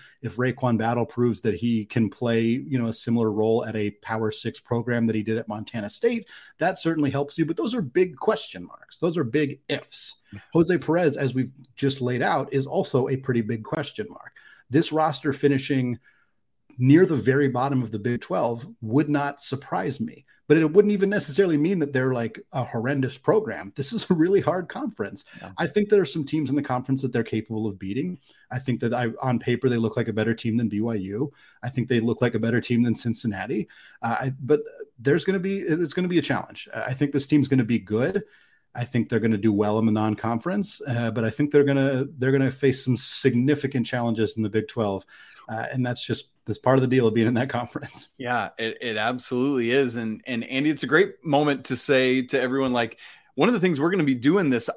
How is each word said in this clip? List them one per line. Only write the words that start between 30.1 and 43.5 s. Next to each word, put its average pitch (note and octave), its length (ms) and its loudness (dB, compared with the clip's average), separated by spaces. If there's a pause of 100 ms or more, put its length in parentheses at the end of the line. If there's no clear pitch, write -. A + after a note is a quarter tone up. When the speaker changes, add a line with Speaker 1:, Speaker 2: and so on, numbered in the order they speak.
Speaker 1:
better A2 220 0
team A2+ 220 -2
than A#2 120 0
B G2+ 120 -2
Y A#2 140 -2
U. G#2 380 -6 (300)
I C3+ 60 -6
think B2 200 -2
they A#2+ 100 2
look A#2 220 0
like A#2+ 140 2
a A2 40 -2
better A2+ 220 0
team A#2+ 220 2
than A#2 100 2
Cincinnati. A2 720 -4 (360)
Uh, A#2 180 -2
I, C3 180 -4
but D3 200 2 (400)
there's C#3 260 2
gonna F#3+ 140 0
be, G3 220 -4
it's E3 340 -2
gonna F3+ 120 0
be F3 120 2
a - 20 4
challenge. - 540 -6
I A2 180 -6
think C#3 180 0
this C#3+ 140 0
team's C#3+ 220 4
gonna C3 160 4
be A2+ 160 0
good. A#2 440 0 (520)
I A#2+ 80 -6
think A#2 260 -2
they're A#2 120 0
gonna A2 160 2
do G#2+ 160 2
well G#2 260 2
in A2+ 80 2
the G#2+ 40 4
non-conference, A2+ 960 -2
uh, A#2 220 -2
but A2+ 160 -2
I G#2+ 60 0
think D3 200 0
they're C#3+ 120 8
gonna, C#3 420 2 (140)
they're C3 140 2
gonna C3+ 180 2
face C3+ 340 0
some B2 120 2
significant C3 920 0